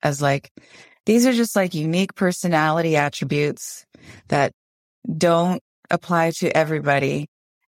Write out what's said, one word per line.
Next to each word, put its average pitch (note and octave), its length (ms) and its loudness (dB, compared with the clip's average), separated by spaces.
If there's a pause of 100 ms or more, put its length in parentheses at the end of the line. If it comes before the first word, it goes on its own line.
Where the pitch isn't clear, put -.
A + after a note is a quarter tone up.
as C#3+ 180 -2
like, C#3 300 -2 (560)
these A#3 180 4
are C4 80 4
just, A#3 220 0
like, F#3+ 180 0
unique E3+ 440 -2
personality E3 800 0
attributes D3 880 -4 (400)
that C#3 240 0 (640)
don't E3+ 460 2 (260)
apply E3 500 0
to F3 180 -2
everybody. D3 720 0 (400)